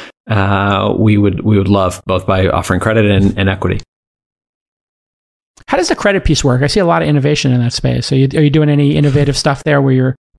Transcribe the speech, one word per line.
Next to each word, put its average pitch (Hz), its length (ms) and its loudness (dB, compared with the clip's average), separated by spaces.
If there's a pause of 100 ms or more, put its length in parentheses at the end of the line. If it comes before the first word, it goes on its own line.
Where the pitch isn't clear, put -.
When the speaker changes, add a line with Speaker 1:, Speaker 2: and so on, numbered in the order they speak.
(280)
Speaker 1:
uh, 101 720 -2
we 104 180 2
would, 101 260 0
we 107 160 2
would 95 100 0
love 95 380 0
both 92 200 -4
by 92 220 0
offering 92 320 -2
credit 110 260 0
and, 98 320 0
and 98 100 0
equity. 95 320 -4 (1900)
Speaker 2:
How - 80 -4
does 165 120 -2
the - 80 -2
credit 196 280 0
piece 151 200 0
work? 127 180 2
I 143 60 2
see 214 120 0
a 185 60 2
lot 165 160 0
of 151 60 -2
innovation 147 440 0
in 123 80 2
that 120 120 -2
space. 123 400 -4
Are 135 40 2
you, 135 200 2
are 156 60 2
you 147 80 4
doing 151 180 2
any 147 280 2
innovative 143 400 0
stuff 139 280 -2
there 143 180 0
where 135 100 2
you're 131 240 0 (220)